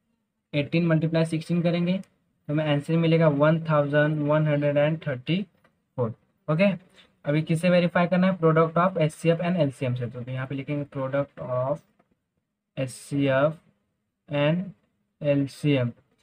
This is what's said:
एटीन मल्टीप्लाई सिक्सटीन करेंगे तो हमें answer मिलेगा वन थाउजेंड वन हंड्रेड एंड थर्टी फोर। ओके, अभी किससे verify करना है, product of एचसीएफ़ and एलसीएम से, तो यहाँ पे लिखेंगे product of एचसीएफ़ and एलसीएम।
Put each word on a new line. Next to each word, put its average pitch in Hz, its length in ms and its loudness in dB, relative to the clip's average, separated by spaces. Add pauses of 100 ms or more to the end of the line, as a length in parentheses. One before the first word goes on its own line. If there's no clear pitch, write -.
(520)
एटीन 151 340 0
मल्टीप्लाई 160 400 0
सिक्सटीन 165 360 -4
करेंगे 175 360 -2
तो - 540 -14
हमें 151 140 0
answer 147 320 0
मिलेगा 165 320 4
वन 151 340 2
थाउजेंड 151 560 2
वन 151 280 2
हंड्रेड 147 280 0
एंड 151 220 2
थर्टी 151 440 -4 (560)
फोर। 113 160 -2 (340)
ओके, 160 160 0 (600)
अभी 151 180 0
किससे 165 280 0
verify 175 360 2
करना 180 200 2
है, 185 120 0
product 160 400 2
of 185 200 0
एचसीएफ़ 160 420 0
and 175 180 -2
एलसीएम 135 360 -2
से, 123 120 -6
तो 120 160 -12
यहाँ 131 240 -8
पे 143 80 -10
लिखेंगे 143 360 -6
product 139 520 -6
of 131 360 -4 (960)
एचसीएफ़ 139 800 -2 (760)
and 151 360 0 (560)
एलसीएम। 143 720 0 (300)